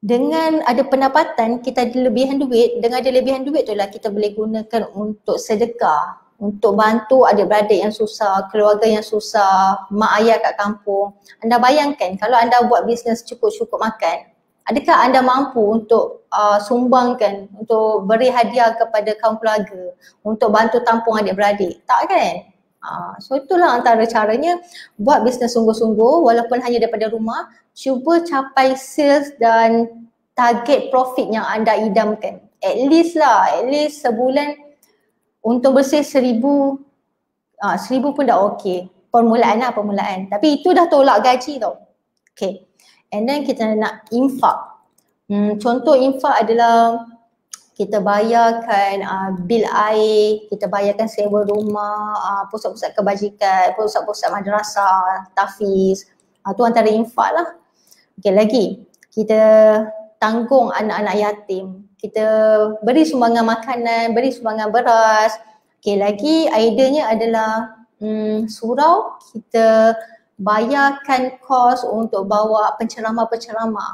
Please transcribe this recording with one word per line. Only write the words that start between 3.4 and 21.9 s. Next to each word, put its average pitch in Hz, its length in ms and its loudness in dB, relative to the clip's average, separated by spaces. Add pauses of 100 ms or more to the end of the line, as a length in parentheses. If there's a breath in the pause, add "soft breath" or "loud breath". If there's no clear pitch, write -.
duit 285 240 -2
tu 214 80 -8
lah 202 160 -2
kita 214 240 -8
boleh 208 240 -4
gunakan 220 560 -4
untuk 208 480 -6
sedekah, - 800 -2 (160)
untuk 208 400 -2
bantu 226 480 2
adik-beradik 208 560 2
yang 202 80 -2
susah, 208 640 -4
keluarga 208 320 2
yang 220 160 2
susah, 196 880 0
mak 208 320 0
ayah 226 240 4
kat - 160 -2
kampung. 202 560 -4 (240 soft breath)
Anda 226 160 0
bayangkan 247 640 0
kalau 233 160 0
anda 233 320 4
buat 220 160 2
bisnes 233 400 -4
cukup-cukup - 560 -4
makan, 190 480 -4 (400)
adakah 226 400 2
anda 262 160 2
mampu 254 400 0
untuk, 214 640 0
ah, 208 320 2
sumbangkan, 240 960 0
untuk 220 480 -2
beri 226 240 2
hadiah 233 480 2
kepada 214 400 -2
kaum 220 240 -2
keluarga, 196 560 -4 (240 soft breath)
untuk 214 320 -2
bantu 233 320 2
tampung 233 320 0
adik-beradik? 202 720 -2
Tak 269 240 0